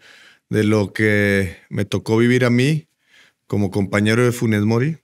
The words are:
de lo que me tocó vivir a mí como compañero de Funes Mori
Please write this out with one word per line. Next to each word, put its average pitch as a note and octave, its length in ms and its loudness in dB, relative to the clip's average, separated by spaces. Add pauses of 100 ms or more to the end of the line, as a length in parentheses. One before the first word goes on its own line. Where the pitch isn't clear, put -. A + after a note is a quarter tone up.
(500)
de G#2+ 160 0
lo G#2+ 260 0
que G2+ 640 0 (140)
me F#2+ 160 -4
tocó G#2 320 -2
vivir B2 260 2
a A#2+ 60 2
mí C3+ 400 0 (580)
como G2+ 240 -2
compañero G#2 540 0
de A#2 80 0
Funes A2 300 0
Mori A#2+ 400 -2